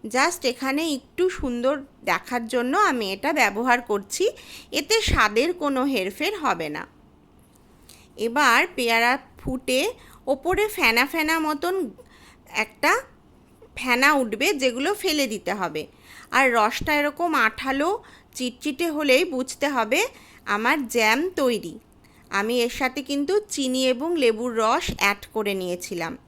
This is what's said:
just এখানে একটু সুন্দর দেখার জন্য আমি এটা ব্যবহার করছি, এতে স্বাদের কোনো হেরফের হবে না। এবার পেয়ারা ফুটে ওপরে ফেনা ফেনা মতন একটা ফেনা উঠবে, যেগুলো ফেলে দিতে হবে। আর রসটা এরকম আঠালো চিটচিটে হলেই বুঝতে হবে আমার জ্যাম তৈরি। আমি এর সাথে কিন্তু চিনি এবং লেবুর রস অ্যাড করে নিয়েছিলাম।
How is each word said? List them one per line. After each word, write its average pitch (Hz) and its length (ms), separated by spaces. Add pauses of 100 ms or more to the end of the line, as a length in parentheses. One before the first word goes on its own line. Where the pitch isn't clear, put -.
(120)
just 285 300 (100)
এখানে 269 300 (160)
একটু - 260 (160)
সুন্দর 254 360 (340)
দেখার 240 340 (100)
জন্য 247 200 (180)
আমি 233 140 (100)
এটা 277 160 (100)
ব্যবহার 240 380 (100)
করছি, 208 360 (540)
এতে 370 160 (140)
স্বাদের 233 400 (140)
কোনো 277 180 (120)
হেরফের 214 400 (100)
হবে 170 320
না। - 80 (1400)
এবার 247 320 (160)
পেয়ারা 233 380 (280)
ফুটে 262 400 (520)
ওপরে 359 300 (120)
ফেনা 240 360
ফেনা 320 240 (120)
মতন 320 280 (880)
একটা 294 280 (840)
ফেনা 254 320 (120)
উঠবে, 226 260 (140)
যেগুলো 262 280 (120)
ফেলে 302 320
দিতে 185 260
হবে। 156 240 (540)
আর 269 80 (120)
রসটা 226 420
এরকম 294 300 (180)
আঠালো 269 420 (480)
চিটচিটে 262 580
হলেই 294 280 (120)
বুঝতে 262 400
হবে 233 240 (560)
আমার 240 220 (180)
জ্যাম 226 240 (200)
তৈরি। 226 340 (680)
আমি 220 140 (120)
এর 240 140
সাথে 262 200 (100)
কিন্তু 285 240 (200)
চিনি 262 280 (120)
এবং 277 160 (140)
লেবুর 233 280 (100)
রস 240 240 (160)
অ্যাড 202 200 (140)
করে 208 260
নিয়েছিলাম। 175 520 (140)